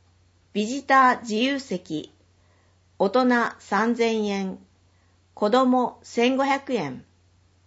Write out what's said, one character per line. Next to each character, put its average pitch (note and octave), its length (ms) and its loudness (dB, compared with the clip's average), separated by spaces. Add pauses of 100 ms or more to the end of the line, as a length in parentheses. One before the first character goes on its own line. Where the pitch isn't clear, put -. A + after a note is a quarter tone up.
(520)
ビ G#3 140 -2
ジ C4+ 180 -8
タ C4+ 260 4
ー B3 120 -2
自 A3 140 -6
由 C4 240 -2
席、 - 520 -10 (840)
大 G3 120 2
人 B3+ 160 2 (320)
三 A3+ 360 -2
千 A3+ 320 0
円、 G3 320 -4 (760)
子 G#3 160 -2
供 B3+ 520 2
千 B3 340 0
五 C4+ 80 0
百 C#4 280 -2
円。 C#3 320 -6 (640)